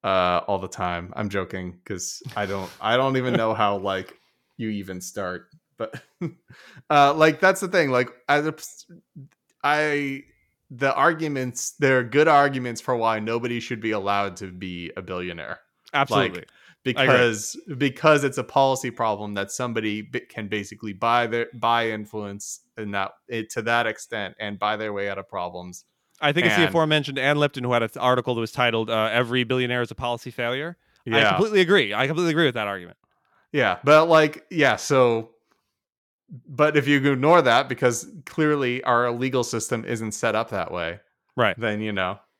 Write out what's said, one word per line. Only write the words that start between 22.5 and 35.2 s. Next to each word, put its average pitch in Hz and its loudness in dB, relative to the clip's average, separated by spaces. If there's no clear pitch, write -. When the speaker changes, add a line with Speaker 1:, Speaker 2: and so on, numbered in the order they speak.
Speaker 1:
in 107 -8
that, 98 -4
it, 113 -8
to 117 -6
that 117 0
extent 107 -8
and 104 -10
buy 107 -2
their 107 -6
way 101 -4
out 98 -6
of 98 -14
problems. 90 -10
Speaker 2:
I 147 2
think 160 0
it's 151 4
the 101 4
Speaker 1:
And - 4
Speaker 2:
aforementioned 151 0
Ann 143 2
Lipton 139 0
who 123 0
had 120 2
an 113 -2
article 123 2
that 117 -2
was 113 -4
titled, 113 0
uh, 110 0
"Every 123 0
Billionaire 123 -2
is 117 -6
a 117 -12
Policy 120 -6
Failure." 131 -6
I 120 -8
Speaker 1:
Yeah. 113 4
Speaker 2:
completely 196 2
agree. 160 4
I 120 0
completely 165 0
agree 160 2
with 123 0
that 107 -2
argument. 90 -10
Speaker 1:
Yeah, 113 2
but, 156 8
like, 156 4
yeah, 139 2
so, 120 2